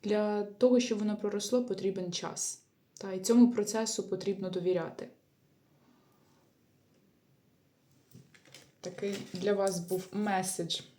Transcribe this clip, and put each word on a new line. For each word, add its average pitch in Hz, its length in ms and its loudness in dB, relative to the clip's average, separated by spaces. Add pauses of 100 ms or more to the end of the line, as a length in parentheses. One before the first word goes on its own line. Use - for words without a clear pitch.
Для 208 400 0
того, 247 380 4
щоб 226 180 -2
воно 214 180 0
проросло, 208 480 -2
потрібен 185 480 -4
час. - 500 -6 (360)
Та, 196 140 -8
і 185 80 -4
цьому 233 320 8
процесу 208 500 -2
потрібно 190 480 -4
довіряти. 175 580 -2 (3750)
Такий 202 340 -6 (180)
для 190 200 0
вас 196 260 2
був 180 340 -4
меседж 185 680 -2 (180)